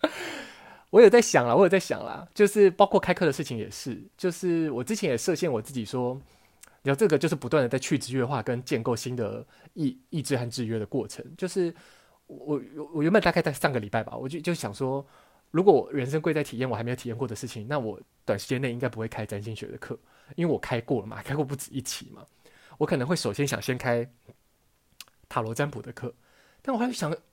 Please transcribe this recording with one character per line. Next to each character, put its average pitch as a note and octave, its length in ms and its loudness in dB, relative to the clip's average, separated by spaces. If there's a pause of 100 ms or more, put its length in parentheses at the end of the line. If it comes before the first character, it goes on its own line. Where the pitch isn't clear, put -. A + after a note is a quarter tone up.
<laughs> - 880 -8
我 G3 100 8
有 A#3 80 12
在 F#3+ 140 10
想 C3 240 4
啦， A#2 80 4
我 E3 80 8
有 F#3 60 8
在 F#3+ 100 4
想 A2+ 260 -4
啦， - 300 -10
就 G#3 140 6
是 G3+ 240 8
包 G3+ 120 6
括 G3 140 4
开 F3+ 160 2
课 F3+ 100 0
的 D3+ 80 4
事 C#3+ 120 -6
情 B2+ 120 -6
也 A2 140 -8
是， - 320 -10 (140)
就 - 120 -2
是 E3+ 440 0
我 A#2+ 100 -2
之 G#3+ 140 -4
前 G3 120 -2
也 B2+ 80 2
设 D#3+ 200 0
限 E3+ 140 -2
我 A2+ 120 -2
自 - 100 -14
己 B2 120 -4
说， B2+ 360 -4 (640)
然 C3+ 100 2
后 C#3 60 0
这 A3 80 6
个 D#3 100 4
就 D#3 120 0
是 D#3+ 80 0
不 B2+ 120 -10
断 D3 140 2
地 B2 60 0
在 C3 100 -2
去 C#3+ 180 0
制 B2 160 -8
约 C3 120 0
化 B2+ 180 -2
跟 B2 220 -4
建 A#2+ 180 -2
构 A#2 140 0
新 A#2+ 180 -6
的 A2+ 320 -6 (280)
意-， C#3+ 220 -2 (140)
意 E3 100 -4
志 C3+ 160 -2
和 A#2+ 140 -4
制 A#2+ 160 -4
约 A2 120 -2
的 G#2+ 60 -4
过 G#2+ 240 -2
程。 - 160 -14 (140)
就 F#3 100 -6
是 F3 260 -2 (520)
我， C#3+ 340 -4 (160)
我， D3 200 -10
我 D3 60 0
原 D#3+ 80 2
本 G#3 120 6
大 F3 100 4
概 F3 80 2
在 D#3+ 100 0
上 C#3+ 220 0
个 B2+ 80 0
礼 G#2 80 -6
拜 A2 160 -2
吧， A#2 100 -10
我 B2 140 -8
就， D3 100 -8
就 E3+ 140 -2
想 B2 200 -4
说， C3+ 320 -4 (460)
如 E3+ 140 2
果 G3+ 80 12
我 C#3 180 4
人 C3+ 160 -2
生 D3 140 -2
贵 D#3+ 140 2
在 D3+ 100 0
体 A#2 140 -8
验 B2+ 100 0
我 A#2 80 -2
还 G#2+ 80 -4
没 A#2+ 60 -2
有 A#2+ 60 -2
体 A#2+ 120 -10
验 A2+ 80 -6
过 B2 100 -4
的 A2+ 80 -8
事 A#2+ 140 -8
情， G#2+ 180 -10
那 D3 120 -2
我 A2 200 -4 (280)
短 G#2 120 0
时 - 80 -10
间 B2+ 140 -2
内 C3+ 100 -2
应 A#2+ 80 -6
该 B2+ 100 -2
不 A2 120 -6
会 A2+ 80 -4
开 A2 160 -8
占 G2+ 180 -8
星 A2 140 -8
学 - 100 -10
的 - 120 -12
课， - 200 -10 (380)
因 E3+ 100 0
为 D#3+ 60 2
我 A#2+ 40 4
开 A#2 240 -2
过 A#2+ 200 -2
了 G2 60 -8
嘛， G#2 160 -12
开 - 120 -6
过 D3+ 100 -2
不 C#3 120 -6
止 - 160 -12
一 C3 100 -6
期 - 320 -10
嘛。 G2 100 -20 (540)
我 D3+ 80 0
可 D#3 100 0
能 B2+ 100 -2
会 E3+ 100 0
首 A#2 160 -2
先 C#3+ 120 -2
想 C#3 160 -2
先 B2+ 160 -2
开 A#2+ 320 -2 (1200)
塔 - 120 -4
罗 A2+ 120 -4
占 C#3+ 160 -2
卜 A#2 140 -10
的 B2+ 100 -12
课， - 220 -10 (480)
但 C4+ 100 -4
我 A#3+ 60 0
后 A#3 60 0
来 B3+ 60 0
就 A#3+ 60 -8
想， D#3+ 200 -4 (160)